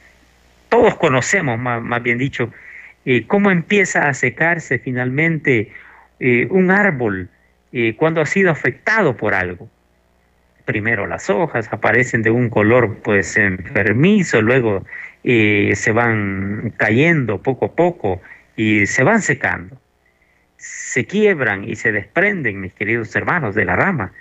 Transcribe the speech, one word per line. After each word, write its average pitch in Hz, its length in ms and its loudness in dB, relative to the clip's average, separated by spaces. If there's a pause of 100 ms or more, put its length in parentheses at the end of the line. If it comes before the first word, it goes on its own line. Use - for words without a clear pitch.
(680)
todos 226 260 4
conocemos, 131 640 0
ma-, 120 220 -4
más 117 200 -4
bien 120 160 -2
dicho, 127 340 -4 (540)
eh, 120 220 0
cómo 202 240 2
empieza 175 580 0
a 135 60 -2
secarse 156 640 -2
finalmente, 131 920 -2 (480)
eh, 127 300 0
un 185 220 2
árbol, 123 580 0 (440)
eh, 113 240 -2
cuando 160 240 0
ha 147 40 0
sido 190 240 2
afectado 151 680 -2
por 104 160 -2
algo. 90 360 -6 (920)
Primero 110 420 -2
las - 240 -6
hojas 170 440 -2
aparecen 113 480 0
de 110 80 0
un 117 200 2
color, 107 540 4
pues, 101 320 0
enfermizo, 107 1080 2
luego, 110 440 2 (400)
eh, 107 500 4
se 113 160 0
van 104 880 -2
cayendo 120 640 2
poco 131 240 -2
a 98 100 -6
poco 113 460 0 (340)
y 107 300 2
se - 180 0
van 202 180 4
secando. 92 600 -4 (760)
Se - 500 -8
quiebran 147 600 0
y - 100 -6
se 113 160 -2
desprenden, 120 720 -2
mis 92 120 -10
queridos 110 440 -4
hermanos, 110 380 -2
de 104 100 0
la 92 100 -2
rama. 156 460 -2